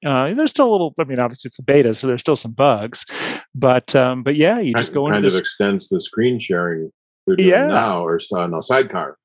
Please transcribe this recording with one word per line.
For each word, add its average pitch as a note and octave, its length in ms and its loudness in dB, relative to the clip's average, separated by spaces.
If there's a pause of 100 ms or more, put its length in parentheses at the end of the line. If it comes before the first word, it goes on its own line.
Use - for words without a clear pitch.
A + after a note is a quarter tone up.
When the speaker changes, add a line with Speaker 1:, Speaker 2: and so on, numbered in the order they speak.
Speaker 1:
Uh, C#3 280 0
there's D4 180 0
still C4 180 2
a - 20 2
little, E3+ 280 0
I E3 40 -2
mean, C3+ 160 -4
obviously B2 300 -4
it's - 100 -16
a C3 40 -16
beta, C3+ 320 4
so C3 120 -4
there's A#2+ 140 -2
still D#3 140 0
some A#2 180 -8
bugs, A#2 520 0 (500)
but, B2+ 400 2
um, B2+ 280 2
but C#3 120 0
yeah, F3 240 2
you D3 140 -2
Speaker 2:
Kind, A#2 120 0
Speaker 1:
just - 80 -12
go C#3+ 140 0
into D3+ 80 0
Speaker 2:
kind G2+ 100 2
of G2 60 4
Speaker 1:
this F#2 80 0
Speaker 2:
extends G2 500 -2
the F#2 100 -2
screen A#2 400 -2
sharing F2 520 -4 (360)
they're F#3+ 80 2
doing F#3 140 4
Speaker 1:
Yeah. B3 180 4
Speaker 2:
now, F2+ 380 0
or E2 140 0
so, F2+ 280 -4
no, E2 140 -6
Sidecar. A2 640 -2